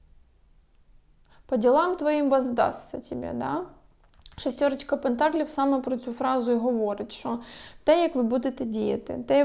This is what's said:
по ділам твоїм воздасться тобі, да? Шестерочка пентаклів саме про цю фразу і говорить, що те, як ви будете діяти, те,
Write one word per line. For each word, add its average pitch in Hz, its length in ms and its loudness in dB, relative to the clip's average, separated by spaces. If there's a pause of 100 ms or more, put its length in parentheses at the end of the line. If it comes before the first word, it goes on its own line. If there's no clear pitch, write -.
(1500)
по 262 100 0
ділам 294 400 4
твоїм 294 340 2
воздасться 254 680 0
тобі, 254 360 -8
да? 262 280 -4 (760)
Шестерочка 277 600 -2
пентаклів 294 520 0
саме 277 320 2
про 254 160 -4
цю 240 160 -8
фразу 254 400 0
і 240 40 2
говорить, 220 560 -2
що - 260 -6 (460)
те, 330 180 6
як 330 120 0
ви 254 80 2
будете 254 420 0
діяти, 220 640 -4
те, 277 180 4